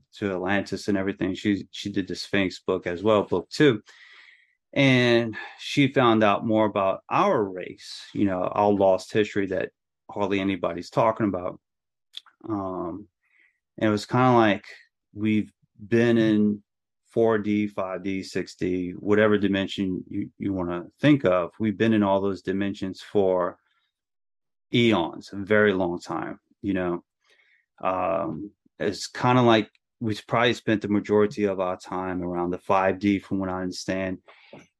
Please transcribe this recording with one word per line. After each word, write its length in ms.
to 140
Atlantis 560
and 100
everything. 380
She, 360
she 200
did 160
the 80
Sphinx 440
book 280
as 160
well, 200
book 260
two. 320
And 600
she 340
found 300
out 220
more 200
about 440
our 340
race, 600
you 120
know, 180
our 280
lost 420
history 340
that 240
hardly 280
anybody's 500
talking 380
about. 320
Um, 600
and 100
it 40
was 140
kinda 280
like, 320
we've 380
been 300
in 460
four 320
D, 300
five 360
D, 200
six 320
D, 360
whatever 460
dimension 720
you, 280
you 160
wanna 320
think 260
of. 340
We've 180
been 160
in 100
all 180
those 200
dimensions 600
for 560
eons, 600
a 40
very 360
long 260
time, 400
you 120
know. 300
Um, 680
it's 280
kinda 340
like 280
we 160
probably 260
spent 280
the 60
majority 580
of 140
our 180
time 440
around 300
the 80
five 400
D, 200
from 200
what 100
I 120
understand, 580